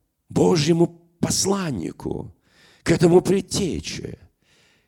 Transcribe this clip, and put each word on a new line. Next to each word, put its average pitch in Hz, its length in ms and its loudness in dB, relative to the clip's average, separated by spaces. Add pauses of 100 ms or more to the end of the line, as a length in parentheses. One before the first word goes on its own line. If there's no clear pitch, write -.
(280)
Божьему 170 840 0 (100)
посланнику – - 1160 -4 (480)
к - 80 2
этому 170 300 6
предтече, 180 960 -4 (720)